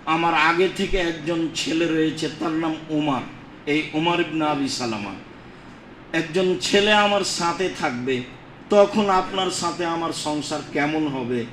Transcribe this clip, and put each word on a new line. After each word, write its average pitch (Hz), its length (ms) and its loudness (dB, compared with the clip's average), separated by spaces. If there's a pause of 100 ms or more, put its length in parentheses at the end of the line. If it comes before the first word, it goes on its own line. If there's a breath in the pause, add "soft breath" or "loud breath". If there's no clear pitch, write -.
আমার 165 300 2
আগে 165 420 4
থেকে 196 220 0
একজন 165 560 -2
ছেলে 165 320 0
রয়েছে, 160 420 0 (120)
তার 160 100 -2
নাম 160 260 -2 (140)
উমার, 147 320 0 (440)
এই 151 160 2 (100)
উমার 170 280 2
ইবনে 156 240 0
আবি 143 240 0
সালামা, 107 460 -4 (960)
একজন 165 480 0
ছেলে 202 320 4
আমার 202 280 4
সাথে 175 480 -2 (100)
থাকবে, 127 440 -2 (480)
তখন 202 400 6
আপনার 190 400 2
সাথে 170 360 -2
আমার 165 260 -2
সংসার 151 480 -4 (120)
কেমন 151 360 2
হবে? 123 440 -2